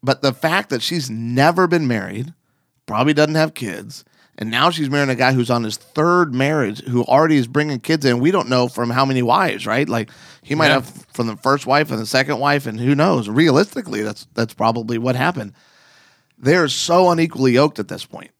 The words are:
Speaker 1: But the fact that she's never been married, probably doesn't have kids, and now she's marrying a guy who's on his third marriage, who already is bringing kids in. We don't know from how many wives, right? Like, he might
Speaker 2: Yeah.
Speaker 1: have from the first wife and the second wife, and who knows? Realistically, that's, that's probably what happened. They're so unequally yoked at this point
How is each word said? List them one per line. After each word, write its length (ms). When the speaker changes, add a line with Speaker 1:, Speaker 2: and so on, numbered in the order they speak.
Speaker 1:
But 200
the 100
fact 380
that 120
she's 280
never 580
been 180
married, 460
probably 280
doesn't 220
have 180
kids, 500
and 120
now 180
she's 180
marrying 220
a 60
guy 160
who's 180
on 140
his 120
third 560
marriage, 520
who 200
already 340
is 100
bringing 320
kids 260
in. 140
We 100
don't 180
know 200
from 220
how 140
many 160
wives, 460
right? 220
Like, 220
he 120
might 140
Speaker 2:
Yeah. 60
Speaker 1:
have 380
from 140
the 100
first 300
wife 240
and 80
the 80
second 320
wife, 280
and 120
who 160
knows? 340
Realistically, 760
that's, 320
that's 200
probably 420
what 200
happened. 380
They're 300
so 420
unequally 440
yoked 260
at 80
this 160
point 360